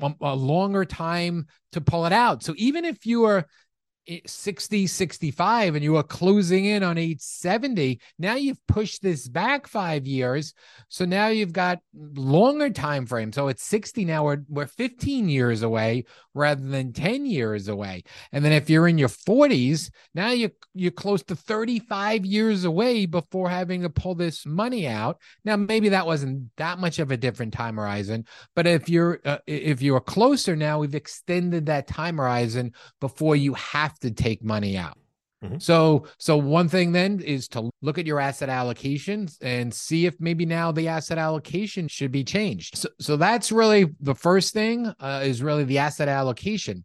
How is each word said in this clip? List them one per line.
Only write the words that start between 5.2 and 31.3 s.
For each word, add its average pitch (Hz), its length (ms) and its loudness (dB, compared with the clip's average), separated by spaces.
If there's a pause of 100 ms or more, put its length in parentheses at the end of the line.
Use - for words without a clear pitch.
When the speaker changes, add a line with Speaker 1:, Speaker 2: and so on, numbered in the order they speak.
Speaker 1:
and 147 100 -2
you 156 120 4
are 147 60 4
closing 190 640 2
in 208 180 2
on 170 140 0
age 165 240 -2
seventy, 180 800 -2 (180)
now 202 180 -2
you've 277 300 -4
pushed - 360 0
this 165 260 -4
back 226 380 -2
five 160 400 -4
years. 135 480 -2 (340)
So - 160 -4
now 190 220 2
you've 214 260 0
got 180 280 0 (140)
longer 151 760 2
time 143 340 -2
frame. 110 280 -4
So 139 160 0
at 127 120 -4
sixty 214 460 -4
now, 156 180 0
we're, 143 240 0
we're 143 180 -6
fifteen 247 640 -2
years 120 340 2
away 113 420 0 (300)
rather 143 280 2
than 135 300 -4
ten 240 340 -2
years 110 420 -2
away. 98 360 -6 (280)
And 143 120 0
then 151 80 6
if 151 180 4
you're 160 180 8
in 165 80 4
your 139 120 4
forties, 180 840 2 (240)
now 196 160 -2
you, 233 200 0 (220)
you're 180 180 -2
close 196 340 -2
to 175 120 -8
thirty-five 220 880 -2
years 208 400 2
away 208 400 2
before 180 460 -2
having 180 320 -2
to 170 80 -2
pull 185 240 -4
this 170 320 -4
money 202 400 -2
out. 110 340 -4 (240)
Now, 208 120 0
maybe 208 340 2
that 185 160 2
wasn't 139 500 -4
that 175 220 -6
much 170 200 -2
of 143 120 0
a 131 60 0
different 117 360 -4
time 117 240 -6
horizon, 104 480 -4 (300)
but 170 120 2
if 165 220 2
you're, 170 360 2
uh, 143 220 -2
i-, 151 40 -8
if 143 320 -2
you're 135 180 4
closer 226 560 2
now, 151 220 0
we've 151 160 -2
extended 175 720 -4